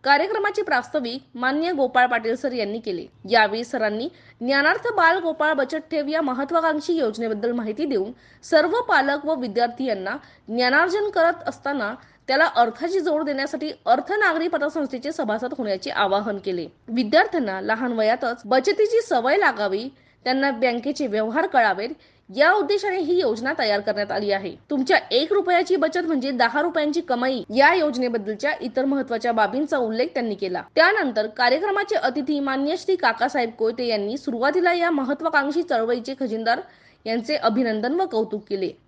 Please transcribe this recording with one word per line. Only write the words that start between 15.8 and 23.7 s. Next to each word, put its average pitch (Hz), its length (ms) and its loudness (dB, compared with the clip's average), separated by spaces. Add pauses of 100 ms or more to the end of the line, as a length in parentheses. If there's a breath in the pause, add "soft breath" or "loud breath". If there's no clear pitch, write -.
आवाहन 202 480 0
केले. 180 300 -6 (200)
विद्यार्थ्यांना 240 720 0
लहान 220 300 -2
वयातच 233 540 0
बचतीची 403 560 2
सवय 277 360 2
लागावी, 220 500 0 (380 soft breath)
त्यांना 269 260 2
बँकेचे 240 560 -2
व्यवहार 220 400 0
कळावेत 220 420 2 (460 soft breath)
या 302 160 6
उद्देशाने 403 460 2
ही 349 220 2
योजना 247 400 0
तयार 208 200 2